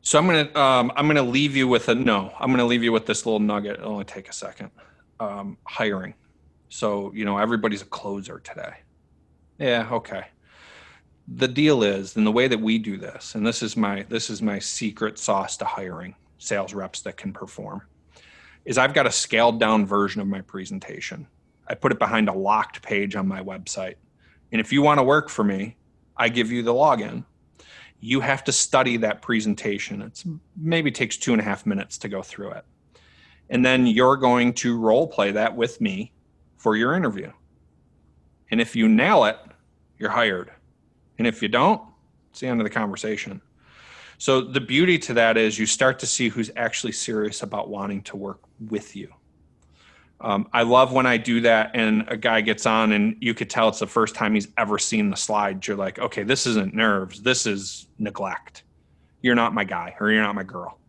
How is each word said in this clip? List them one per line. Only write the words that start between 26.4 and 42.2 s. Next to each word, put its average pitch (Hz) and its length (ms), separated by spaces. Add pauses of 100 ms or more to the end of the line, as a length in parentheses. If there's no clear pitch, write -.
you 120 120
the 117 100
login. 127 520 (720)
You 123 200
have 135 240
to 147 80
study 127 460
that 107 260
presentation. 104 800
It's - 200 (320)
maybe 156 360
takes - 260
two - 160
and 107 80
a - 20
half 101 220
minutes 98 340
to 110 100
go 95 120
through 98 300
it. - 120 (840)
And 127 160
then 127 220
you're 127 300
going 123 380
to 120 220
role 113 300
play 101 240
that 110 240
with 117 260
me 101 320 (440)
for 107 180
your 120 180
interview. 117 380 (1200)
And 113 100
if 113 140
you 110 120
nail 127 380
it, 107 120 (600)
you're 107 140
hired. 104 400 (680)
And 117 100
if 113 140
you 107 60
don't, 165 340 (480)